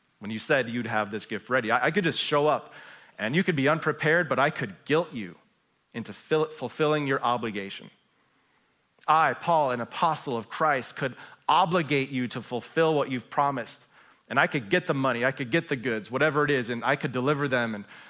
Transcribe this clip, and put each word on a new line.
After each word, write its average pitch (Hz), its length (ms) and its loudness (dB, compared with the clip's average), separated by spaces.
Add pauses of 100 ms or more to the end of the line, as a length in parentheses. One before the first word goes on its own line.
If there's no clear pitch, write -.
(180)
when 104 120 -8
you 110 80 -4
said 127 320 2
you'd 120 160 -4
have 107 240 -2
this 107 160 -8
gift 104 240 -8
ready. 123 200 0
I, 123 180 2
I - 20 0
could 180 140 0
just 147 160 0
show 147 260 2
up, 139 260 0 (480)
and 110 140 -2
you 185 80 4
could 175 140 0
be 160 120 2
unprepared, 160 600 2
but 127 100 0
I 147 120 4
could 101 340 -8
guilt 170 280 0
you 95 240 -10 (560)
into 110 200 -10
fill-, 156 380 0
fulfilling 151 580 -2
your 135 120 0
obligation. 110 720 -4 (1160)
I, 151 260 4
Paul, 156 380 0
an 120 80 -4
apostle 147 560 -2
of 110 120 -6
Christ, 143 460 0
could 127 220 -4 (320)
obligate 147 640 2
you 127 180 -2
to 123 120 -6
fulfill 156 540 0
what 139 160 0
you've 127 180 -6
promised. 139 580 -2 (420)
And 120 100 0
I 165 80 6
could 131 220 -4
get 175 180 0
the 156 80 0
money, 127 300 0
I 135 80 4
could 127 180 -6
get 160 180 0
the 147 60 -2
goods, 110 380 -4
whatever 147 320 2
it 143 80 0
is, 123 180 0
and 117 140 -4
I 131 100 4
could 147 160 -4
deliver 139 380 0
them, 117 260 0
and 101 100 -8 (260)